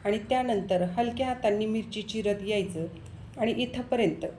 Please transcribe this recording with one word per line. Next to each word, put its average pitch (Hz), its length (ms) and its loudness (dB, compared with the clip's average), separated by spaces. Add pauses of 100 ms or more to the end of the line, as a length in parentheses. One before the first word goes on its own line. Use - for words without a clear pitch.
आणि 208 140 2 (120)
त्यानंतर 208 580 2
हलक्या 240 380 0
हातांनी 220 400 2
मिरची 220 360 -2
चिरत 202 400 -2
यायचं 190 440 -2 (500)
आणि 233 180 2
इथंपर्यंत 240 720 2 (120)